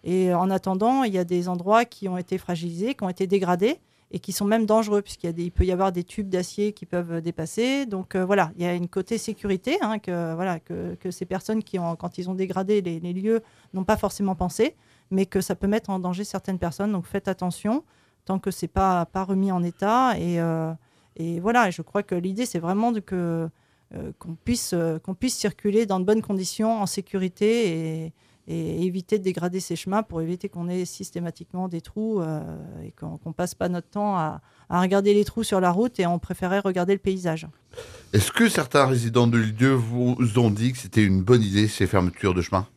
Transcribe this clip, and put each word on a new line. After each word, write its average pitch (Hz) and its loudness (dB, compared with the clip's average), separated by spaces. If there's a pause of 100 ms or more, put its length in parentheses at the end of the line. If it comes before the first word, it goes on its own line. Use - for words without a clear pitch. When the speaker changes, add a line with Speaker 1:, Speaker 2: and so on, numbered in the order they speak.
Speaker 1:
Et 180 2
en 180 2
attendant, 196 2
il 214 0
y 190 0
a 180 2
des 175 0
endroits 190 4
qui 196 -10
ont 180 -4
été 180 -4
fragilisés, 175 -4
qui 214 -6
ont 180 -2
été 185 -2
dégradés 185 2 (320)
et 190 -6
qui 190 -8
sont 202 -2
même 220 2
dangereux, 208 2
puisqu'il - -10
y - 0
a 170 -4
des, 170 -4
il 175 -4
peut 185 2
y 185 2
avoir 185 2
des 175 -4
tubes 196 -8
d'acier 190 -2
qui - -16
peuvent 170 -4
dépasser. 226 -2
Donc, 196 -8
euh, 185 2
voilà, 185 2
il 175 -4
y 175 0
a 175 0
une 175 -2
côté 196 -4
sécurité, 208 -2
hein, 220 -2
que, 170 -4
voilà, 175 -2
que, 175 -8
que 180 -8
ces 175 -8
personnes 214 -4
qui - -6
ont, 170 -2
quand - -10
ils 180 -6
ont 185 -4
dégradé 190 0
les, 170 -4
les 175 -6
lieux, 220 0 (320)
n'ont 190 -4
pas 214 2
forcément 196 -2
pensé, 208 0 (340)
mais 190 2
que 185 -2
ça 180 -2
peut 196 -2
mettre 214 0
en 190 -2
danger 180 -4
certaines 190 -6
personnes. 196 -2
Donc 180 -2
faites - -4
attention, 202 -2 (400)
tant 190 -2
que 196 -4
c'est 170 -6
pas, 185 2
pas 190 -4
remis 190 0
en 175 0
état. 214 2
Et, 170 0
euh, 165 -2 (420)
et 170 -6
voilà, 220 2
je 170 -8
crois 202 -4
que 196 -6
l'idée, 190 -2
c'est 180 -4
vraiment 202 0
de, 220 -2
que, 170 -4 (460)
euh, - -10
qu'on 165 -12
puisse, - -4
euh, 165 -2
qu'on 185 -8
puisse 254 -4
circuler 214 0
dans 190 0
de 180 0
bonnes 220 4
conditions, 214 -2
en 196 0
sécurité, 202 0
et, 160 -4 (360)
et 165 -2
éviter 185 -2
de 190 -2
dégrader 180 -2
ces 175 -6
chemins 202 -2
pour 170 -6
éviter 180 -6
qu'on 175 -8
ait 180 -4
systématiquement 180 -8
des 170 -6
trous, 214 -4
euh, 160 -4 (440)
et 160 -14
qu'on, 160 -12
qu'on 165 -12
passe 175 -6
pas 180 -2
notre 175 -6
temps 208 -2
à, 156 -4 (260)
à 175 0
regarder 196 4
les 208 6
trous 226 -4
sur 196 2
la 180 4
route 214 0
et 180 4
on 175 0
préférait 185 -2
regarder 185 0
le 196 2
paysage. 175 -2 (640)
Speaker 2:
Est-ce - 2
que 233 4
certains 143 4
résidents 120 4
de 117 4
l'île-dieu 110 4
vous 123 2 (200)
ont 117 6
dit 117 2
que 123 -8
c'était 107 4
une 95 6
bonne 113 6
idée, 104 4
ces 95 2
fermetures 92 2
de 90 2
chemins ? 98 0